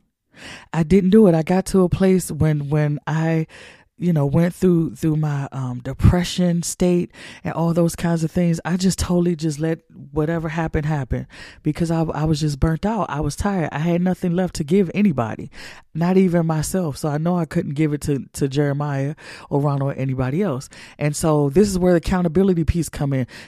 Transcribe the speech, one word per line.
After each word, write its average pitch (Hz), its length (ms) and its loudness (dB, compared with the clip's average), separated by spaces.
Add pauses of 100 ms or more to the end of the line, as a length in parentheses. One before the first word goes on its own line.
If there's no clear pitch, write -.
(720)
I 160 100 0
didn't 180 280 4
do 220 180 8
it. 165 60 6
I 160 80 2
got 185 240 0
to 190 160 2
a 180 60 2
place 190 420 2
when, 151 380 0
when 147 380 0
I, 160 400 -2 (500)
you 175 160 0
know, 143 140 2
went 165 280 2
through, 165 420 2
through 156 200 0
my, 143 340 -2
um, 127 320 -6
depression 175 800 2
state 180 480 0 (320)
and - 120 -6
all 165 180 0
those 170 240 2
kinds 170 260 -2
of 160 80 0
things. 170 320 0
I 165 140 -2
just 185 220 0
totally 175 360 2
just 151 240 -4
let 160 200 -2 (340)
whatever 156 380 -2
happened 160 340 -2
happen, 135 420 -4 (360)
because 160 280 -2
I, 165 120 2
I 151 220 -2
was 156 160 0
just 147 200 -2
burnt 160 240 0
out. 208 240 -2
I 143 120 -6
was 147 140 -4
tired. 196 380 -2
I 135 60 -4
had 175 240 0
nothing 180 340 -2
left 185 200 -2
to 160 80 -4
give 170 280 2
anybody, 131 580 0 (440)
not 175 240 2
even 175 260 4
myself. 160 540 -2
So 160 100 -4
I 143 80 -2
know 170 220 0
I 165 80 -2
couldn't 165 260 -4
give 147 220 0
it 143 80 -6
to, 139 320 -2
to 143 140 -2
Jeremiah 143 680 -2 (340)
or 139 140 0
Ronald 139 300 0
or - 20 -16
anybody 131 480 -2
else. 135 260 -4 (300)
And 147 180 -2
so 151 320 2
this 185 200 4
is 185 100 -2
where 180 160 4
the 170 40 4
accountability 175 680 2
piece - 260 0
come 139 240 -2
in. 131 120 -2 (220)